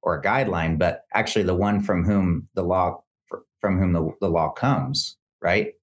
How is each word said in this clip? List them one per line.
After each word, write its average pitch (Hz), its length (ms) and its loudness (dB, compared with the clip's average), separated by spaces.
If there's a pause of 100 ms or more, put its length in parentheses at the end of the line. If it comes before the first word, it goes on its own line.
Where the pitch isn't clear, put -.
or 85 140 0
a 71 60 -8
guideline, 92 560 0
but 85 360 0
actually 110 300 0
the 92 100 2
one 101 260 2
from 95 240 0
whom 95 500 2
the 95 80 -2
law, 87 400 0 (240)
fr-, - 120 -12 (220)
from 98 180 2
whom 92 160 2
the, 80 160 0 (100)
the 98 80 0
law 82 220 2
comes, - 680 -2 (240)
right? 104 320 0 (100)